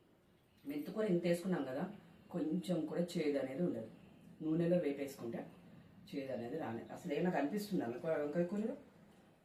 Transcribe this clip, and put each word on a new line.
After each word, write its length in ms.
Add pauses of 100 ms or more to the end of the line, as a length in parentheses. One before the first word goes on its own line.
(640)
మెంతికూర 400
ఇంత 180
వేసుకున్నాం 420
కదా, 260 (400)
కొంచెం 540
కూడా 160
చేదు 380
అనేది 240
ఉండదు. 280 (500)
నూనెలో 360
వేపేసుకుంటే 760 (640)
చేదు 160
అనేది 260
రాలేదు. 360
అసలు 200
ఏమైనా 160
కనిపిస్తుందా 560
మీకు 220
వంకాయ 360
కూరలో? 340 (680)